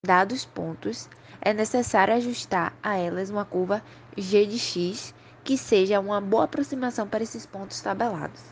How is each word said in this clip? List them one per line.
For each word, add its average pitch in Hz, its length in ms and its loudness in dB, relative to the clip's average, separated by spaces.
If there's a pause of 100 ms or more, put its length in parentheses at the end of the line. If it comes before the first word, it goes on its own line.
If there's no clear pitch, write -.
Dados 196 400 2
pontos, 175 640 -8 (320)
é 208 140 2
necessário 214 600 2
ajustar 233 680 -2
a 208 140 -2
elas 180 340 -2
uma 208 140 -4
curva 190 400 -2 (340)
g 202 260 4
de 208 140 -2
x 180 560 -4 (300)
que 269 120 0
seja 202 440 4
uma 202 200 -2
boa 208 240 4
aproximação 254 640 -4
para 214 160 -2
esses 226 240 -10
pontos 196 340 -12
tabelados. 190 720 -4